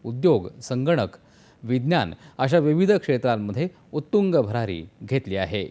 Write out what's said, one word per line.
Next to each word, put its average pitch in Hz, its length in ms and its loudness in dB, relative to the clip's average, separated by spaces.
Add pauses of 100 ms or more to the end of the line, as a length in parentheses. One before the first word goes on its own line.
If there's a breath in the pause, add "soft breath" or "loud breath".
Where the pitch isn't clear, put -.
उद्योग, 123 420 2 (120)
संगणक, 131 500 0 (540 soft breath)
विज्ञान 123 500 0 (240 loud breath)
अशा 139 220 2
विविध 160 320 2
क्षेत्रांमध्ये 123 760 0 (260 soft breath)
उत्तुंग 190 420 0
भरारी 104 480 0 (200)
घेतली 107 320 -4
आहे. 95 360 -2